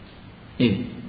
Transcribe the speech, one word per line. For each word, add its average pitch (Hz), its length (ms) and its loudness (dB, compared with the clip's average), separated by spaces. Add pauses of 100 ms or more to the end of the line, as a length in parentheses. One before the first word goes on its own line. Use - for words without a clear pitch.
(600)
Iya. 113 160 8 (340)